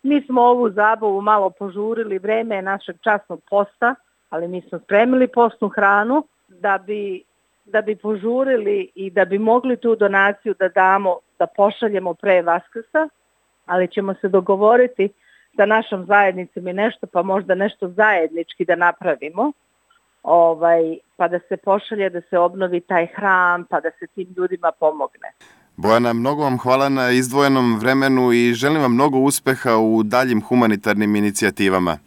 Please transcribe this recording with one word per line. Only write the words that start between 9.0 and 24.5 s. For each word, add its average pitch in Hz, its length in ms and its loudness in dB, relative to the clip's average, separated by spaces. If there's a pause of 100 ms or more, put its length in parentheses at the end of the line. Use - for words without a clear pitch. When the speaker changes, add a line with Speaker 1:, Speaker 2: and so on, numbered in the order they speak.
Speaker 1:
da 185 140 2
bi 196 140 -2
mogli 240 380 0
tu 226 200 0
donaciju 202 600 0
da 185 100 0
damo, 190 500 2 (200)
da 170 80 0
pošaljemo 202 680 -2
pre 185 280 2
Vaskrsa, 226 680 -4 (580)
ali 180 220 0
ćemo 196 320 -4
se 202 80 -4
dogovoriti 202 800 2 (480)
sa 202 100 4
našom 214 400 -2
zajednicom 185 640 0
i 180 40 -8
nešto, 202 340 -4
pa 175 160 -2
možda 190 320 -2
nešto 196 340 -4
zajednički 175 760 -2
da 170 120 0
napravimo, 175 760 -2 (680)
ovaj, 165 760 2 (180)
pa 170 120 -2
da 175 100 -4 (100)
se 190 80 -4
pošalje, 202 540 -4
da 175 100 -8 (100)
se 180 80 0
obnovi 180 420 -2
taj 170 260 -2
hram, 180 580 0
pa 160 160 -4
da 165 180 -6
se 175 80 -16
tim 185 300 -14
ljudima 180 440 -4